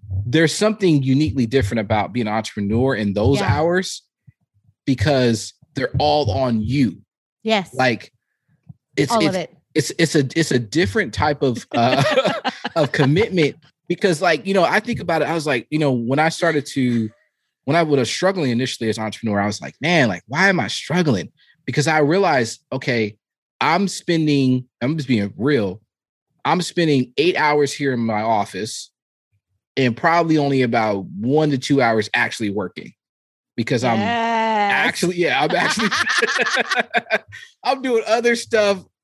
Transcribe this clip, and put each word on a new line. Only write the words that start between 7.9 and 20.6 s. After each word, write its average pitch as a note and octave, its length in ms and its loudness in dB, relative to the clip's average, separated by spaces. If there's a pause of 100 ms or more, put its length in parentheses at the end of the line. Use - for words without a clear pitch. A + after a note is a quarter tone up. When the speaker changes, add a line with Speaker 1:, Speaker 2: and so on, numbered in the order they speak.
Speaker 1:
it's, D3+ 160 0
Speaker 2:
All A#3 80 2
Speaker 1:
it's, F3+ 100 2
Speaker 2:
of F3+ 60 -4
it. F3 200 -8 (200)
Speaker 1:
it's, D3+ 240 0
it's E3 160 2
a, C#3+ 240 0
it's D#3 120 0
a C3+ 80 2
different A#2 540 -2
type D3+ 280 -2
of, C3 320 -2
uh, C3 300 2 (480)
<laughs> - 120 -16
Speaker 2:
<laughs> - 120 -8
Speaker 1:
of D3+ 160 0
commitment D#3 640 2 (320)
because, F3 340 0
like, F#3 240 0
you G3 80 -2
know, F#3+ 100 4
I D#3+ 160 2
think A3+ 200 -6
about E3 240 -2
it. B2 40 -2
I D#3 60 -2
was D#3 140 -4
like, B2+ 240 -2
you D3+ 80 0
know, D3 120 2
when B2 280 0
I D#3 100 4
started D#3+ 380 0
to, A#2+ 420 0 (560)
when C#3 100 0
I E3+ 80 4
was C#3 260 2
struggling F3 420 0
initially A#2+ 380 -2
as G#2 80 -2
an A2 60 -6
entrepreneur, G#2 360 -2
I G2+ 60 0
was G#2 160 -4
like, E3 180 -14
"Man, D#3+ 280 2
like, F2+ 180 -4
why F3 240 2
am F3+ 100 2
I G#2 100 -2